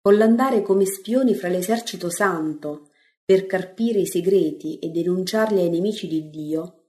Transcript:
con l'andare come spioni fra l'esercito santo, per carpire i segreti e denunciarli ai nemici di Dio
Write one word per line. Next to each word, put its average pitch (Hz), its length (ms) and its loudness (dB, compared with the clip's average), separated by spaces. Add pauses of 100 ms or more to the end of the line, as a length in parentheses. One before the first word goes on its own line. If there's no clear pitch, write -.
con 202 160 6
l'andare 226 440 4
come 196 240 2
spioni 233 500 0
fra 180 120 -6
l'esercito 180 640 -2
santo, 156 800 -4 (320)
per 190 220 4
carpire 208 540 -2
i 175 80 0
segreti 170 720 0
e 165 100 -8
denunciarli 185 680 0
ai 175 100 2
nemici 190 380 -2
di 156 220 -6
Dio 156 440 -8 (160)